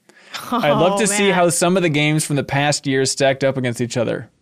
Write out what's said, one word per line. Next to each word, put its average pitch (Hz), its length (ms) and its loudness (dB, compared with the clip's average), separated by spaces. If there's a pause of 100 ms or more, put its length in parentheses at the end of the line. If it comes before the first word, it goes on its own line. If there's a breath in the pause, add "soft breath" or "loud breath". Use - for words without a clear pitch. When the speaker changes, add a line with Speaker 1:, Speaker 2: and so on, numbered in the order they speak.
(520 loud breath)
Speaker 1:
I'd 226 200 0
love 254 220 4
Speaker 2:
Oh, 302 60 0
Speaker 1:
to 220 80 0
see 202 220 0
Speaker 2:
man. 180 40 4
Speaker 1:
how 175 160 2
some 175 280 2
of 180 60 0
the 175 60 2
games 151 360 0
from 147 100 -4
the 135 80 0
past 143 420 -2
years 135 240 0
stacked 135 340 0
up 135 140 0
against 123 240 -4
each 120 160 -4
other, 113 320 -4 (120)